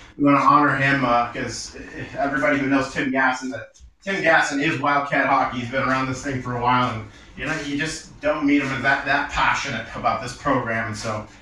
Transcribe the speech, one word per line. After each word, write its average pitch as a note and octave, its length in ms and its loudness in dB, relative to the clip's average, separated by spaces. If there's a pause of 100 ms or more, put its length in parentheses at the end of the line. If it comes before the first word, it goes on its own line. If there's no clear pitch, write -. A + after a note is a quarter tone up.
(180)
we C#3+ 60 2
wanna C#3+ 140 6
honor C#3+ 400 6
him, C3+ 260 2
uh, A#2+ 300 2
'cause - 420 -8 (420)
everybody C#3 400 2
who C3+ 100 0
knows C3+ 260 2
Tim C#3+ 180 -2
Gasson, C3 400 0
that - 280 -12 (220)
Tim F#3+ 220 -4
Gasson C#3 380 4
is D3 180 0
Wildcat C#3 460 0
hockey. B2+ 340 2
He's A#2 100 -6
been C3+ 140 -2
around C3 240 0
this - 160 -6
thing C3 180 -4
for B2 140 -6
a A#2+ 60 -4
while, B2 300 2
and, A2 120 -8 (320)
you C#3+ 100 -10
know, D#3 80 -4 (120)
you C#3+ 120 -4
just D#3+ 440 -6
don't D3+ 240 0
meet C#3+ 160 4
him B2+ 100 -4
as A#2 120 -4
that, - 220 2
that - 240 0
passionate - 640 -2
about A#2 280 -2
this B2 160 -10
program. A#2 500 -2
And G#2+ 100 -8
so, G#2+ 300 -6 (140)